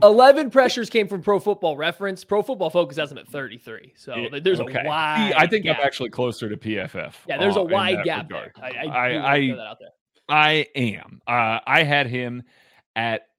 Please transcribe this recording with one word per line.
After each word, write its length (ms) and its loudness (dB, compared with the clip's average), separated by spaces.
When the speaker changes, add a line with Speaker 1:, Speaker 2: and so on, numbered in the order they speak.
Speaker 1:
Eleven 480 8
pressures 380 2
came 180 0
from 140 -8
Pro 180 2
Football 380 -2
Reference. 480 -6
Pro 180 0
Football 260 -4
Focus 280 -2
has 100 -4
them 100 -14
at 120 -20
thirty-three. 680 -14
So 200 -16
Speaker 2:
Yeah, 140 -6
Speaker 1:
th-, 140 -10
there's 160 2
Speaker 2:
okay. 240 -4
Speaker 1:
a 40 -6
wide 420 0
Speaker 2:
See, 80 0
I 100 6
think 160 -2
Speaker 1:
gap. 160 -2
Speaker 2:
I'm 60 0
actually 240 -4
closer 400 -6
to 80 -8
P 200 -6
F 180 -10
F, 340 -12
Speaker 1:
Yeah, 80 -6
there's 180 0
a 60 0
Speaker 2:
uh, 40 -2
in 60 -4
Speaker 1:
wide 280 0
Speaker 2:
that 60 -4
Speaker 1:
gap 200 -4
Speaker 2:
regard. 320 -12
Speaker 1:
there. 80 -16
I, 40 -10
I 360 -4
Speaker 2:
I, 40 0
Speaker 1:
do 60 -2
wanna 120 -4
Speaker 2:
I, 200 2
Speaker 1:
throw 80 -2
that 120 -12
out 120 -16
there. 100 -20
Speaker 2:
I 480 4
am. 500 -4
Uh, 400 0
I 180 4
had 240 0
him 360 -6
at 300 -4